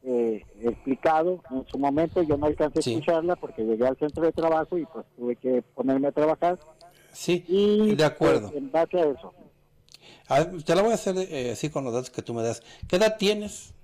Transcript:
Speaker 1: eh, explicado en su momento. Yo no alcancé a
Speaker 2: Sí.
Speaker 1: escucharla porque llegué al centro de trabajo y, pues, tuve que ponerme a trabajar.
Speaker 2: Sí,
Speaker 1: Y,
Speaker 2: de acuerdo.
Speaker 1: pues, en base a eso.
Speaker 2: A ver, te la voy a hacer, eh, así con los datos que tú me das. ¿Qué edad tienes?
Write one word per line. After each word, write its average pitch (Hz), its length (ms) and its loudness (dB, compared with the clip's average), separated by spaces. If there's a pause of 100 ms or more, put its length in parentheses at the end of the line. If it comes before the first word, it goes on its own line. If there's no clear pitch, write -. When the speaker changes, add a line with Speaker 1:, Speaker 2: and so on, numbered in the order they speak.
Speaker 1:
eh, 117 400 -2 (180)
explicado 160 800 0 (100)
en 127 160 -8
su - 100 -10
momento. 151 460 0
Yo 151 140 0
no 143 80 -2
alcancé 151 340 0
a - 20 0
Speaker 2:
Sí. 127 120 -2
Speaker 1:
escucharla 165 420 0
porque - 280 -10
llegué 113 240 0
al 131 100 0
centro 151 280 -4
de 160 60 2
trabajo 160 460 0
y, 156 80 -4
pues, 110 200 -14 (120)
tuve 123 180 -4
que 127 260 0 (140)
ponerme 135 320 2
a 139 40 0
trabajar. 156 460 2 (560)
Speaker 2:
Sí, 175 340 -2
Speaker 1:
Y, 208 480 4
Speaker 2:
de 151 100 4
acuerdo. 143 440 2
Speaker 1:
pues, - 120 -10
en 135 100 -10
base 170 280 0
a 165 60 4
eso. 123 280 -4 (920)
Speaker 2:
A 131 120 2
ver, 170 240 -4
te 165 120 2
la 190 60 4
voy 226 100 4
a 226 40 2
hacer, 190 220 -2
eh, 147 340 -4
así 147 180 -4
con 147 140 -4
los 123 100 -4
datos 127 160 -4
que - 120 -10
tú 120 120 -8
me 117 100 -2
das. 117 180 -2 (260)
¿Qué 180 100 2
edad 214 200 2
tienes? 208 560 -4 (100)